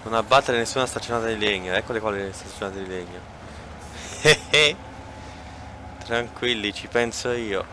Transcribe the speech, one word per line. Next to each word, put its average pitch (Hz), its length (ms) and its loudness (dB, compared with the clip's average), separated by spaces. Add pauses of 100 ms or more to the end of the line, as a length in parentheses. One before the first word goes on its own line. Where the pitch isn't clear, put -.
Non 113 100 -4
abbattere 117 440 6
nessuna 123 280 2
staccionata 120 420 -2
di 113 100 0
legno, 98 360 0
eccole 110 260 0
qua 107 120 0
le 98 200 -2
staccionate 98 500 -8
di 95 60 -8
legno. 90 320 -8 (1000)
<laughs> 151 560 6 (1300)
Tranquilli, 117 680 0
ci - 140 -10
penso 120 440 2
io. 110 420 -2